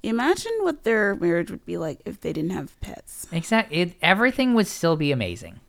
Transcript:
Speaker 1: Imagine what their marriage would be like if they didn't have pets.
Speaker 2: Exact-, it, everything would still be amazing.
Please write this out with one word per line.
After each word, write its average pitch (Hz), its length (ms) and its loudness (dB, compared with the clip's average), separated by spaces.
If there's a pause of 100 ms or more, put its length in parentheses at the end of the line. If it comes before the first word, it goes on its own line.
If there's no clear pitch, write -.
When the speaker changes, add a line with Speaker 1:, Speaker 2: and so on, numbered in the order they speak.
Speaker 1:
Imagine 247 480 0 (100)
what 339 220 -2
their 214 320 2
marriage 170 360 0
would - 140 -12
be 175 120 -6
like 160 280 -6
if - 160 -12
they 160 100 -4
didn't 156 200 -2
have 151 300 -8
pets. - 500 -14
Speaker 2:
Exact-, 214 400 0
it, 175 300 0
everything 240 520 4
would 214 140 4
still 165 280 2
be 151 160 2
amazing. 95 580 -4